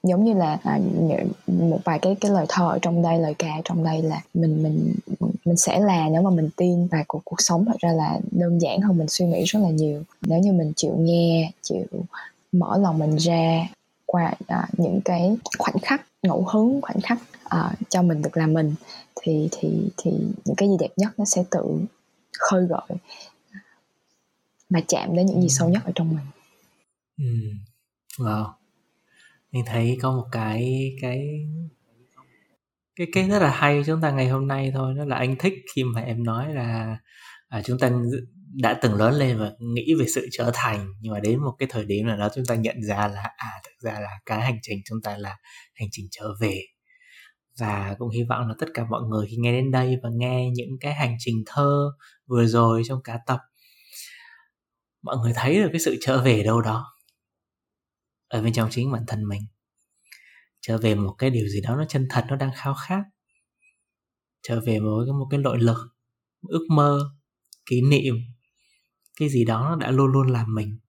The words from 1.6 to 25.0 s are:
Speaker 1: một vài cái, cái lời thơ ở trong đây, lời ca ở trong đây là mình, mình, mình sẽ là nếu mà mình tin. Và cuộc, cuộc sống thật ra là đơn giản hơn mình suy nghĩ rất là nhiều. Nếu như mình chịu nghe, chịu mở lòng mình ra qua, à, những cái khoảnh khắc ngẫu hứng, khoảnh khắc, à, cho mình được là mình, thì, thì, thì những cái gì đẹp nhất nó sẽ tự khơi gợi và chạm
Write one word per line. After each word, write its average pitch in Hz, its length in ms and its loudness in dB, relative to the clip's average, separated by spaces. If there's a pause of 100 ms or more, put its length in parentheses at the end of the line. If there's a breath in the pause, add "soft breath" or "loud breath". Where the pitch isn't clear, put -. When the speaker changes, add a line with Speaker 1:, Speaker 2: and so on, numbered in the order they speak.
Speaker 1:
một 160 160 2
vài 160 140 0
cái, 190 220 2
cái 208 100 2
lời 175 180 4
thơ 175 200 2
ở 185 120 0
trong 170 200 2
đây, 165 180 4
lời 156 200 0
ca 156 160 -4
ở 160 100 -6
trong 170 180 -2
đây 160 180 0
là 160 200 -2 (120)
mình, 156 300 2
mình, 156 300 2 (520)
mình 175 120 4
sẽ - 220 2
là 180 320 4
nếu 165 100 4
mà 190 80 4
mình 160 260 2
tin. 175 320 2
Và 160 200 0
cuộc, - 180 -6
cuộc - 160 -6
sống 175 240 2
thật 233 140 0
ra 170 120 2
là 160 280 0 (120)
đơn 170 300 2
giản 165 200 0
hơn 196 160 4
mình 156 100 0
suy 180 180 0
nghĩ 170 180 2
rất 208 160 0
là 190 100 4
nhiều. 156 340 0 (180)
Nếu 165 180 2
như 202 120 4
mình 160 240 2
chịu - 240 -2
nghe, 165 520 4 (100)
chịu - 240 -4 (680 loud breath)
mở 175 260 2
lòng 175 220 2
mình 156 160 2
ra 165 520 2 (380)
qua, 170 280 0 (140)
à, - 200 0 (100)
những 180 280 2
cái 180 300 2 (220)
khoảnh - 240 -2
khắc - 240 -2 (180)
ngẫu 185 280 2
hứng, 240 300 4
khoảnh - 200 -2
khắc, 240 180 -2 (240)
à, - 280 0 (180)
cho 185 120 2
mình 165 200 4
được 151 160 -2
là 160 100 4
mình, 156 280 2 (460 loud breath)
thì, 156 300 0
thì, 160 460 -2
thì - 140 -2 (340)
những 208 100 0
cái 202 140 2
gì 190 100 4
đẹp 160 180 -2
nhất 208 200 0
nó 208 80 0
sẽ 180 260 0
tự - 140 0 (720)
khơi 180 280 2
gợi - 300 -4 (1700 loud breath)
và 170 180 2
chạm - 280 0